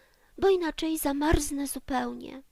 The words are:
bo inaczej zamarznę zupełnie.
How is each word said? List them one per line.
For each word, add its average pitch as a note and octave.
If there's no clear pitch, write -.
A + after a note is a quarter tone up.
bo F#4+
inaczej D#4+
zamarznę D4
zupełnie. B3+